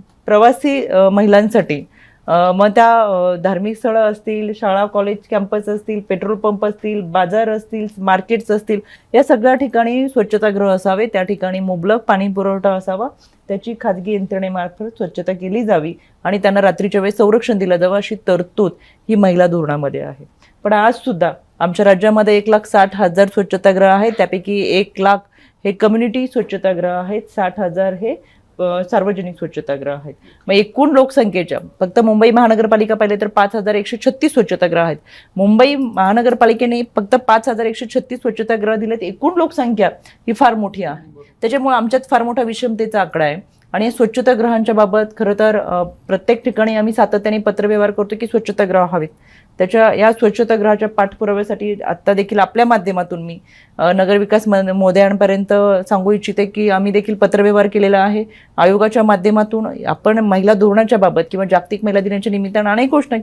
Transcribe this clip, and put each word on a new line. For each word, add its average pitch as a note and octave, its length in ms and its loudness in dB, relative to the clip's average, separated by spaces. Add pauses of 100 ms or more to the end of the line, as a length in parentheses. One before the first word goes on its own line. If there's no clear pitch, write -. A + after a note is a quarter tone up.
(260)
प्रवासी, B3 600 2
अ, F#3+ 240 4
महिलांसाठी, G3+ 760 2 (400)
अ, F3 240 2
मग F#3+ 160 2
त्या, A#3 340 4
अ, F3+ 340 0
धार्मिक F#3+ 420 -4
स्थळं A3 340 0
असतील, G#3+ 440 -6
शाळा G3+ 300 0
कॉलेज G3+ 320 -2 (140)
कॅम्पस G#3 380 -4
असतील, G#3+ 300 -6
पेट्रोल G3+ 360 -4
पंप G#3 300 -2
असतील, G#3+ 360 -6
बाजार F#3 480 -2
असतील, G#3+ 380 -6 (100)
मार्केट्स F#3+ 540 -2
असतील, G#3+ 280 -2 (340)
या B3+ 100 6
सगळ्या B3+ 300 2
ठिकाणी B3 560 -2
स्वच्छतागृह G#3 580 0
असावे, F#3+ 380 0
त्या G3+ 180 -2
ठिकाणी F#3 360 -6
मुबलक F#3+ 420 -2
पाणी G3 260 0
पुरवठा G3 420 -2
असावा, F#3+ 380 -4 (400)
त्याची G3+ 340 -8
खाजगी F#3+ 320 -4
यंत्रणेमार्फत F#3+ 680 -6
स्वच्छता F#3+ 500 -8
केली F#3 300 -6
जावी E3+ 300 -2 (300)
आणि F#3+ 140 -2
त्यांना G3 240 0
रात्रीच्या G3 400 0
वेळेस G3+ 160 -2
संरक्षण A3 400 2
दिलं F3+ 200 0
जावं, F3+ 200 0
अशी G#3 180 -6 (120)
तरतूद F3+ 440 0 (380)
ही A3 60 0
महिला F3+ 320 4
धोरणामध्ये D3 540 -2
आहे. C#3 240 -14 (380)
पण G#3 100 0
आज G#3+ 200 4
सुद्धा F3 380 -4 (280)
आमच्या F3+ 260 0
राज्यामध्ये G#3 520 4
एक G3+ 120 -2
लाख G#3+ 180 2
साठ G3 280 2
हजार G3 320 2
स्वच्छतागृह G3 600 2
आहेत, G3+ 300 2
त्यापैकी G3 440 -2 (180)
एक G3+ 200 -4
लाख G3+ 180 2 (480)
हे G3+ 60 -2
कम्युनिटी A3+ 560 0
स्वच्छतागृह F#3+ 600 -4
आहेत, F#3 320 -6
साठ G3+ 380 -6
हजार F#3+ 340 -2
हे, A3 420 -8 (240)
अ, F3+ 320 -2
सार्वजनिक F#3+ 460 -4
स्वच्छतागृह C#3+ 560 -8
आहेत. C#3+ 200 -14 (340)
मग F#3 60 0
एकूण G#3+ 360 2
लोकसंख्येच्या A3+ 720 2 (200)
फक्त F#3 200 0
मुंबई A3 320 4
महानगरपालिका A3 640 2
पाहिले G#3 200 0
तर G#3 120 -4
पाच G#3 280 0
हजार G#3 200 -2
एकशे G#3 300 -4
छत्तीस C#4 280 0
स्वच्छतागृह F3 480 0
आहेत. D#3+ 160 -2 (380)
मुंबई A3 400 4
महानगरपालिकेने A#3 1080 0
फक्त A3+ 340 -4
पाच A3+ 340 0
हजार A#3 160 -2
एकशे A3+ 200 -6 (100)
छत्तीस B3 240 -6
स्वच्छतागृह A3 560 -2
दिलेत, A3 260 -4
एकूण G3 360 -4
लोकसंख्या A#3+ 520 0 (380)
ही A3+ 60 -2
फार A#3 200 4
मोठी G3+ 300 -6
आहे. D#3 380 -12 (200)
त्याच्यामुळे C4 340 -2
आमच्यात A#3 340 0
फार A#3 140 2
मोठा A#3+ 180 -4
विषमतेचा A3+ 600 -4
आकडा D#3+ 240 -2
आहे. D3+ 300 -6 (180)
आणि G3+ 120 -2
या A#3+ 60 -2
स्वच्छतागृहांच्या A#3 840 0
बाबत G#3+ 420 0
खरं G#3 220 0
तर, G#3+ 200 2
अ, F3+ 240 -4
प्रत्येक F#3+ 600 -4
ठिकाणी A3 320 -2
आम्ही A3 180 0
सातत्याने G#3+ 440 0
पत्रव्यवहार G#3 540 0
करतो G#3 280 -4
की A#3 80 -6
स्वच्छतागृह G3 600 0
हवीत. D#3+ 180 -4 (500)
त्याच्या, A3 360 2
या G#3+ 180 2
स्वच्छतागृहाच्या G#3+ 800 0
पाठपुराव्यासाठी G3+ 920 -4
आत्ता F3 320 -2
देखील G3+ 260 -2
आपल्या A3 260 2
माध्यमातून F3+ 580 -2
मी, E3+ 160 -14 (380)
अ, E3 140 0
नगरविकास G3+ 560 2
मन-, F#3+ 240 0
महोदयांपर्यंत G3 800 2 (360)
सांगू G3 220 0
इच्छिते G#3 340 -2
की G#3 240 -2
आम्ही G3 220 0
देखील G#3 240 -2
पत्रव्यवहार G3+ 580 2
केलेला G3+ 260 2
आहे. G#3 260 0 (320)
आयोगाच्या G#3 460 2
माध्यमातून G#3+ 840 0
आपण A3 340 0
महिला G3+ 340 2
धोरणाच्या G#3+ 440 2
बाबत F#3+ 240 2 (100)
किंवा F#3+ 200 -4
जागतिक F#3+ 340 -2
महिला G3+ 140 2
दिनाच्या G3+ 320 -4
निमित्तानं G3+ 380 -2
अनेक A#3+ 200 0
घोषणा C#4 340 0